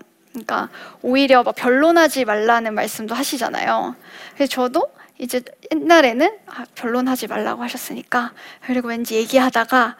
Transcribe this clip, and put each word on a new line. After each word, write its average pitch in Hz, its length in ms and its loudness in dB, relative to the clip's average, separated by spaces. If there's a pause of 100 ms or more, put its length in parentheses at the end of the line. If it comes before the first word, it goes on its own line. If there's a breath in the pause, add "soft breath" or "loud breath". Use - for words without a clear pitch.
(320)
그러니까 - 380 -6 (320 loud breath)
오히려 262 400 4
막 214 120 -4
변론하지 277 680 4
말라는 220 500 0
말씀도 220 400 -6
하시잖아요. 247 840 -4 (380 loud breath)
그래서 277 160 0
저도 254 400 -2 (280 soft breath)
이제 254 240 -6 (300)
옛날에는 311 760 4
아, - 180 -14 (100)
변론하지 254 520 -2
말라고 214 360 -6
하셨으니까 247 680 -6 (320 loud breath)
그리고 247 240 -4
왠지 233 280 -6
얘기하다가 240 840 2